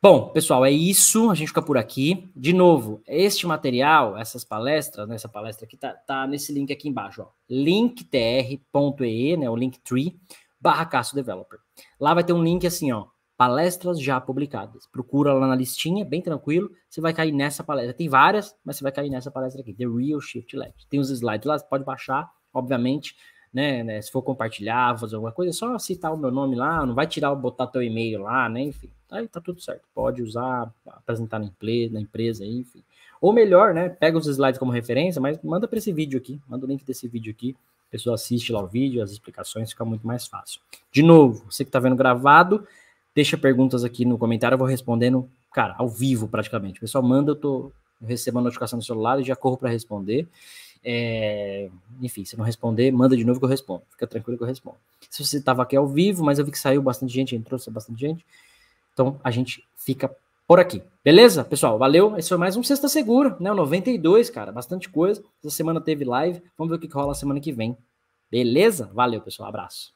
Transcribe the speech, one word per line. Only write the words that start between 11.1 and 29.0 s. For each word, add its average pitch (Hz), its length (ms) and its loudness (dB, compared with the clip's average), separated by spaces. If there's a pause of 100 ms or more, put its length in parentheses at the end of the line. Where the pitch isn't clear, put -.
Developer. 110 420 -10 (400)
Lá 151 160 4
vai 170 100 2
ter 175 80 0
um 170 100 2
link 175 240 0
assim, 156 260 -2
ó, 104 160 -6 (280)
palestras 165 640 0
já 131 180 -2
publicadas. 131 680 -8
Procura 143 480 0
lá 135 120 2
na 131 80 2
listinha, 156 480 -4
bem 160 200 -6
tranquilo, 165 480 -2 (180)
você - 140 -12
vai 165 100 0
cair 160 200 -2
nessa 143 300 -2
palestra. 123 300 -4
Tem 170 160 -6
várias, 170 560 4
mas 143 120 -10
você - 60 -14
vai 135 100 -4
cair 143 180 -6
nessa 131 200 -8
palestra 131 300 -8
aqui, 117 140 -16
The 117 100 -8
Real 127 360 -2
Shift - 360 -14
Left. - 320 -14
Tem 139 100 -2
os 135 120 -2
slides 113 360 -4
lá, 151 120 0
você - 80 -10
pode 139 180 -4
baixar, 135 460 -8 (240)
obviamente, 127 640 -2 (360)
né, 131 300 -2
né, 110 180 -8
se - 100 -14
for 131 120 -4
compartilhar, 120 760 -2
fazer 110 180 -10
alguma 110 160 -8
coisa, 180 180 -4
é - 20 -8
só 233 260 -6
citar 170 360 -6
o - 20 -8
meu 143 140 -4
nome 131 260 -2
lá, 147 300 -2
não 120 80 -4
vai 143 120 0
tirar, 147 280 -2
botar 127 320 -4
teu 123 160 -4
e-mail 113 400 -4
lá, 120 260 -2
né, 117 140 -6
enfim. 143 260 -10 (220)